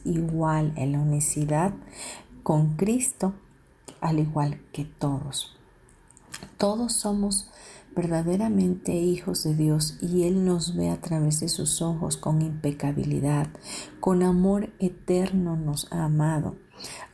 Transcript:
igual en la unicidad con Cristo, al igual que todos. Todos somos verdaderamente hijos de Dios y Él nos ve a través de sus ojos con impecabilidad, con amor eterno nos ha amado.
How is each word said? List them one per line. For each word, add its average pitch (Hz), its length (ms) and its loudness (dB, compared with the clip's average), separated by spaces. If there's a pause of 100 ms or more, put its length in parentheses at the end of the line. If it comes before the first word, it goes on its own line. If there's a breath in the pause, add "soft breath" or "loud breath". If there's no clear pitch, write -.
igual 160 720 0
en 139 180 0
la 143 60 2
unicidad 151 720 2 (680 loud breath)
con 156 340 2
Cristo, 196 580 0 (680)
al 160 180 2
igual 151 400 0 (120)
que 151 140 -8
todos. 139 640 -6 (1080)
Todos 226 360 0
somos 202 560 -2 (460 loud breath)
verdaderamente 180 960 0
hijos 175 500 0
de 156 120 2
Dios 156 460 2
y 175 220 2
Él 185 220 4
nos 175 300 0
ve 170 140 0
a 165 100 -2
través 151 400 0
de 165 100 -2
sus - 320 0
ojos 165 360 -2
con 156 240 2
impecabilidad, 143 1040 0 (520 loud breath)
con 180 240 4
amor 190 560 2
eterno 180 760 0
nos 151 360 -2
ha 165 140 0
amado. 151 500 2 (580 loud breath)